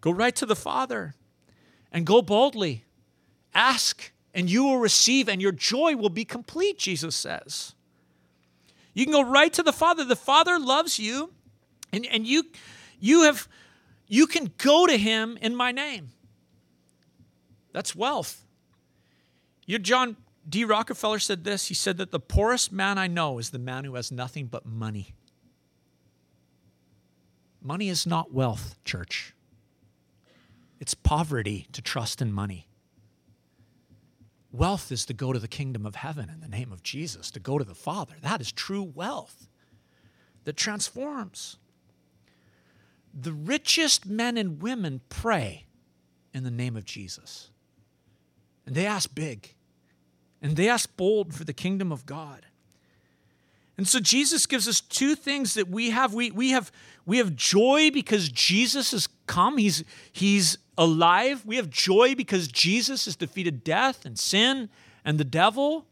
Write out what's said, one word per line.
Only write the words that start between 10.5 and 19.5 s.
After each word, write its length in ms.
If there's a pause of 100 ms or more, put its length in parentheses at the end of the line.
loves 400
you, 340 (580)
and, 140
and 220
you, 180 (560)
you 220
have, 260 (580)
you 200
can 320
go 280
to 120
him 420
in 160
my 160
name. 380 (1600)
That's 240
wealth. 480 (1200)